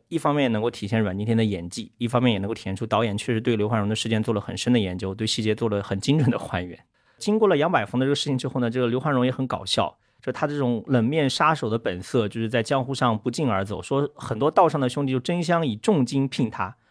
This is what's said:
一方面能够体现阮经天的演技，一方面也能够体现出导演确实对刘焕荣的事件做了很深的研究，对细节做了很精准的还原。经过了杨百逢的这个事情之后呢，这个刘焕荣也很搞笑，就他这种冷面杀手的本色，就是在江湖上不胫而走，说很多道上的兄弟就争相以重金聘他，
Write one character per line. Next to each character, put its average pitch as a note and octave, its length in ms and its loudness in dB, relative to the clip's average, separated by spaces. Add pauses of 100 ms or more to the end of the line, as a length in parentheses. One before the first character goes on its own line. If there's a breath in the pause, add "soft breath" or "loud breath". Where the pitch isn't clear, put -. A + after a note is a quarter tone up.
一 E3+ 100 -6
方 D3 160 0
面 C#3 200 2
能 G#2+ 100 0
够 A#2+ 80 0
体 - 160 -8
现 A2+ 140 2
阮 G2 160 0
经 G#2 100 -4
天 A2+ 100 2
的 A2+ 80 4
演 F2+ 240 -2
技， G2 300 -10
一 A#2+ 80 -2
方 A#2+ 160 2
面 B2 100 4
也 G2+ 60 0
能 G2 80 -4
够 A2 80 -4
体 - 80 -14
现 A2+ 140 -6
出 A2+ 100 -6
导 G#2+ 160 2
演 G#2+ 160 -2
确 A#2+ 160 -2
实 A2 60 0
对 A#2 160 2
刘 G#2 120 0
焕 A2 120 0
荣 G2+ 80 0
的 G#2+ 80 0
事 - 120 -4
件 A2 140 2
做 A#2 100 -2
了 G#2 80 0
很 F#2 160 -10
深 B2 160 0
的 A#2+ 60 6
研 F#2 180 -2
究， F#2+ 160 -6
对 A2 140 -4
细 A2 160 -2
节 G#2+ 100 2
做 A2+ 160 -2
了 G2+ 140 0
很 G2 160 -4
精 C#3 180 2
准 C3 140 4
的 A2 80 0
还 - 240 -4
原。 F2+ 160 -12 (400)
经 G#3 180 0
过 G#3+ 120 4
了 E3+ 80 4
杨 D3+ 140 2
百 C3 140 2
逢 B2 140 -2
的 C3 80 2
这 - 20 0
个 C#3+ 60 4
事 - 80 -2
情 C3+ 160 0
之 C3 80 -4
后 B2+ 140 -4
呢， A#2 100 0
这 B2+ 100 -2
个 B2 60 2
刘 B2 140 0
焕 D3 120 -2
荣 B2+ 140 4
也 B2+ 60 2
很 C3 160 -4
搞 - 160 -4
笑， - 340 0 (240)
就 - 80 -6
他 D3+ 160 -2
这 D3 100 -2
种 A#2+ 300 0
冷 B2 180 4
面 C#3+ 240 2
杀 D#3 240 4
手 C3+ 160 -2
的 G#2+ 80 0
本 F#2+ 240 -4
色， G#2+ 280 0
就 A2+ 120 -6
是 A2+ 80 -2
在 A#2 140 0
江 C3+ 220 0
湖 C3+ 100 -6
上 A#2+ 240 2
不 B2 100 -4
胫 C3 200 -2
而 G2 160 0
走， F#2+ 180 -8
说 C#3+ 320 0
很 - 240 -6
多 C#3+ 100 2
道 E3+ 200 6
上 D3+ 120 0
的 C3 80 2
兄 C#3+ 160 -4
弟 C3 80 -2
就 C3 60 2
争 F3 240 -2
相 E3 240 0
以 A2+ 80 -2
重 C3+ 320 2
金 C3+ 220 0
聘 B2 200 -2
他， G2 280 -8 (140)